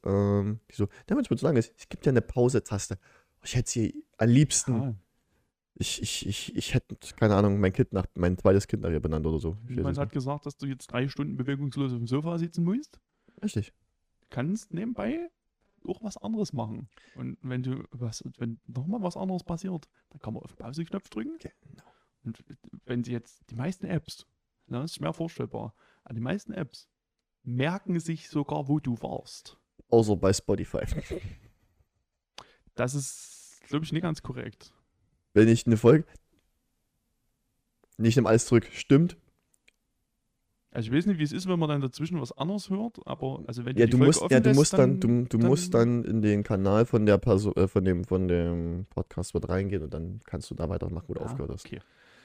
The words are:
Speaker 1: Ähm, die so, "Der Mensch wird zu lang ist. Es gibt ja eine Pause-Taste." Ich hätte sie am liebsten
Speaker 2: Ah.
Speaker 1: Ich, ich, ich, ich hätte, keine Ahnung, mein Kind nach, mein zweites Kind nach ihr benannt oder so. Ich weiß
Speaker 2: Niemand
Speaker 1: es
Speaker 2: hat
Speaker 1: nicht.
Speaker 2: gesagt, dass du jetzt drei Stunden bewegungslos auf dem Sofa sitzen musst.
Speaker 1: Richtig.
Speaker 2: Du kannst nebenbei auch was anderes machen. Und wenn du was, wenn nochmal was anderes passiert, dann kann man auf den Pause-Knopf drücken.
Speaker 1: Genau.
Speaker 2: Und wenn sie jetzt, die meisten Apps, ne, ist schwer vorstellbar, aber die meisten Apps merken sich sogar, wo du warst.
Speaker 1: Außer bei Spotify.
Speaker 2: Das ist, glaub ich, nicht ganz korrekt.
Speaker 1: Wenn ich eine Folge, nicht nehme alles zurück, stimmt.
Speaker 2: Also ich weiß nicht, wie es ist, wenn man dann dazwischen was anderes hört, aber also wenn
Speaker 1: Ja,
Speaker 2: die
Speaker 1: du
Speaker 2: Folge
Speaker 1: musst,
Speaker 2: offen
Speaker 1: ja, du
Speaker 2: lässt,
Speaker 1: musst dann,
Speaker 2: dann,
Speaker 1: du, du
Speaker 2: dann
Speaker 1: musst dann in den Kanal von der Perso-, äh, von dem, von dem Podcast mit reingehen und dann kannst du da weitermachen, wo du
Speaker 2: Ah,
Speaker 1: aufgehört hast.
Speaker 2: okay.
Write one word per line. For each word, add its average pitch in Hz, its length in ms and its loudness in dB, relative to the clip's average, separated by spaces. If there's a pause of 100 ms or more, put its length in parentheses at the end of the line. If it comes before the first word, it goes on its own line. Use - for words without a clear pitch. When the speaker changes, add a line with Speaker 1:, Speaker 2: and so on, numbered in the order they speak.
Speaker 1:
Ähm, 101 560 0 (120)
die - 40 -20
so, 104 120 -2 (220)
"Der 214 60 0
Mensch 269 140 -2
wird 120 100 0
zu - 60 0
lang 156 100 2
ist. 113 220 0
Es - 120 -20
gibt - 160 -14
ja 147 60 4
eine 120 100 4
Pause-Taste." 120 760 -2 (460)
Ich - 120 -8
hätte 123 140 -2
sie 113 340 -4 (140)
am 113 120 4
liebsten 131 460 4
Speaker 2:
Ah. 123 200 -4 (840)
Speaker 1:
Ich, - 240 -6
ich, - 240 -6
ich, - 300 -8
ich - 180 -4
hätte, - 220 -2 (220)
keine 107 180 4
Ahnung, 101 240 4
mein 95 140 2
Kind - 180 0
nach, 92 140 0 (100)
mein 90 220 2
zweites 98 280 4
Kind 107 180 -4
nach 85 80 -2
ihr 78 100 0
benannt 78 240 -2
oder 80 140 -2
so. 98 240 -6
Ich 123 80 -14
weiß 123 40 -8
Speaker 2:
Niemand 135 220 -2
Speaker 1:
es - 20 -6
Speaker 2:
hat 143 80 -4
Speaker 1:
nicht. - 60 -12
Speaker 2:
gesagt, 139 320 -6
dass 147 100 -12
du 143 120 -10
jetzt 131 200 -10
drei 131 220 -2
Stunden 143 260 -6
bewegungslos 139 560 -4
auf 120 60 -4
dem 117 100 -6
Sofa 151 300 -2
sitzen 170 260 -2
musst. 214 340 -2 (460)
Speaker 1:
Richtig. 113 300 -4 (480)
Speaker 2:
Du - 80 -20
kannst 160 440 -6
nebenbei 233 560 -6 (560)
auch - 160 -10
was 208 140 -10
anderes 214 380 -6
machen. 113 340 -8 (280)
Und 127 260 -10
wenn 127 200 -6
du 131 300 -6
was, 120 320 -10 (140)
wenn 117 200 -8 (100)
nochmal 156 360 -6
was 180 140 -6
anderes 185 260 -6
passiert, 170 460 -8 (220)
dann - 100 -20
kann 113 140 -10
man - 80 -12
auf - 120 -20
den - 80 -20
Pause-Knopf 165 460 -10
drücken. 277 320 -10
Speaker 1:
Genau. - 420 -20 (400)
Speaker 2:
Und 113 180 -12 (440)
wenn 120 180 -6
sie 120 80 -10
jetzt, - 380 -12
die 117 60 -14
meisten 151 300 -8
Apps, - 400 -8 (420)
ne, 120 180 -6
ist 165 100 -12
schwer 160 160 -6
vorstellbar, 113 640 -8 (300)
aber - 80 -16
die 113 80 -8
meisten 156 320 -6
Apps - 340 -12 (560)
merken 165 560 -4
sich 165 300 -8
sogar, 147 400 -4
wo 151 100 2
du 123 220 -4
warst. - 560 -12 (320)
Speaker 1:
Außer 110 260 6
bei 95 160 4
Spotify. - 540 -2 (1900)
Speaker 2:
Das 127 200 -2
ist, - 720 -12
glaub 151 160 -4
ich, 160 80 -10
nicht 165 120 -2
ganz 160 200 -6
korrekt. 123 480 -12 (640)
Speaker 1:
Wenn 110 160 10
ich 113 180 4
eine 117 80 6
Folge, 135 300 6 (1900)
nicht 113 180 4
nehme 127 140 4
alles 113 160 6
zurück, 117 260 4
stimmt. 156 460 4 (1500)
Speaker 2:
Also 113 180 -6
ich 123 60 0
weiß 175 120 2
nicht, 190 120 2
wie 151 40 0
es 151 100 -2
ist, 185 160 -6
wenn 175 100 0
man 160 80 2
dann 147 140 -2
dazwischen 147 400 -4
was 127 160 -6
anderes 180 320 -6
hört, 214 360 -6
aber 135 400 -8
also 120 200 -8
wenn 127 120 -4
Speaker 1:
Ja, 117 80 8
Speaker 2:
die 110 60 4
Speaker 1:
du 123 60 6
Speaker 2:
Folge 131 100 8
Speaker 1:
musst, - 140 6
Speaker 2:
offen - 120 0
Speaker 1:
ja, 131 60 10
du 110 100 6
Speaker 2:
lässt, 135 100 8
Speaker 1:
musst 156 140 4
dann, 131 280 4
Speaker 2:
dann, 120 240 4
Speaker 1:
du, 123 40 -8
du 117 80 0
Speaker 2:
dann 117 120 6
Speaker 1:
musst 143 240 2
dann 117 320 4
in 110 160 0
den 104 220 4
Kanal 101 420 2
von 107 200 2
der 101 120 8
Perso-, 101 380 2
äh, 98 120 4
von 95 160 0
dem, 92 220 0
von 92 240 0
dem 85 600 -2
Podcast - 440 -8
mit - 160 -4
reingehen 95 340 -2
und 76 100 -10
dann 90 300 -10
kannst - 280 -10
du - 40 -10
da 82 140 -6
weitermachen, 85 400 -6
wo - 60 -10
du - 40 -8
Speaker 2:
Ah, - 60 -8
Speaker 1:
aufgehört 135 260 -8
hast. - 140 -14
Speaker 2:
okay. - 160 -14 (440)